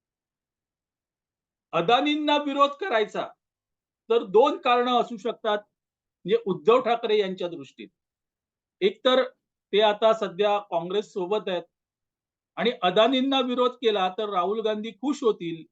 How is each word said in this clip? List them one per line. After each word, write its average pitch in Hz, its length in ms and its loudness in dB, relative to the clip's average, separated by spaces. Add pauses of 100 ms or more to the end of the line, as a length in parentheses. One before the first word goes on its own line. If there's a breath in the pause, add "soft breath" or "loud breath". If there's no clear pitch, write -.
(1700)
अदानींना 294 640 2
विरोध 277 340 2 (100)
करायचा 214 460 -2 (840)
तर 233 140 2
दोन 220 320 4
कारणं 247 440 2
असू 240 160 -6
शकतात, 214 420 -4 (640)
म्हणजे 208 220 0
उद्धव 185 340 4
ठाकरे 226 380 0
यांच्या 185 300 -4
दृष्टीत. 139 400 -16 (920)
एक 185 240 -2
तर 254 180 4 (500)
ते 202 80 2
आता 214 320 2
सध्या 208 460 -2 (120)
काँग्रेस 185 420 -4
सोबत 190 360 -4
आहेत 175 140 -4 (920)
आणि 196 140 0 (120)
अदानींना 254 580 2
विरोध 247 320 -2
केला 208 360 0 (100)
तर 214 120 -6
राहुल 196 300 -2
गांधी 214 300 -4
खुश 269 320 -6
होतील, 170 500 -2